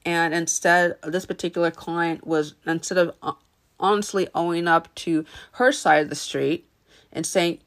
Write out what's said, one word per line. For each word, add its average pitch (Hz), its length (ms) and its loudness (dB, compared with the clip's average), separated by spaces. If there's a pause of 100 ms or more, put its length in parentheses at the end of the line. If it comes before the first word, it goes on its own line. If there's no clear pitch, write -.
And 170 300 0
instead, 170 680 2
this 175 200 -4
particular 175 460 -2
client 165 560 -4
was, 151 280 -2 (120)
instead 165 320 -2
of, 170 240 2
uh, 151 120 -6 (440)
honestly 202 560 0
owning 170 320 -2
up 165 300 2
to 160 280 -2 (280)
her 247 180 2
side 156 320 4
of 147 60 -4
the 147 80 -10
street 143 500 -4 (460)
and 165 120 -6
saying, 170 420 0